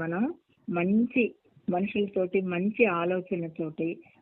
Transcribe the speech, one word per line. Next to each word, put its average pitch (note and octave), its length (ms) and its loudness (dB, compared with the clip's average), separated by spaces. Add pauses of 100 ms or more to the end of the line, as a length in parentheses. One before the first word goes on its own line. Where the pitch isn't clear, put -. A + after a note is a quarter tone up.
మనం E3+ 200 -2 (440)
మంచి G#3 560 2 (460)
మనుషులతోటి, G3 720 0
మంచి F#3+ 440 2 (140)
ఆలోచనతోటి, E3+ 880 -2 (320)